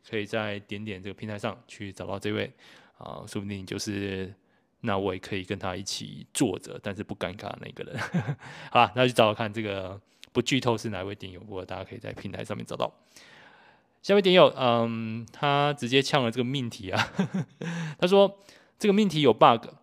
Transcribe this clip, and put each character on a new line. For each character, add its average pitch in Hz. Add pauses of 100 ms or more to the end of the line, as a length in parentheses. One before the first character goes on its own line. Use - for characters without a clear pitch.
(100)
可 113
以 104
在 104
点 104
点 98
这 101
个 95
平 113
台 107
上 104
去 -
找 90
到 95
这 104
位， 107 (460)
啊， -
说 -
不 101
定 98
就 101
是 98 (460)
那 107
我 98
也 92
可 -
以 95
跟 98
他 92
一 95
起 101
坐 110
着， -
但 113
是 104
不 -
尴 90
尬 -
的 -
那 -
个 -
人。 - (320)
<laughs> -
好 -
啦， 113
那 127
就 123
找 117
找 107
看 110
这 110
个 98 (320)
不 123
剧 127
透 117
是 117
哪 92
位 101
点 98
友， 90
不 104
过 95
大 92
家 95
可 101
以 -
在 107
平 -
台 -
上 104
面 -
找 -
到。 58 (1080)
下 196
面 202
点 185
友， 175 (100)
嗯， 117
他 143
直 127
接 131
呛 135
了 117
这 113
个 123
命 127
题 95
啊， - (380)
<laughs> 165
他 175
说 196 (400)
这 220
个 202
命 208
题 156
有 123
bug 127 (140)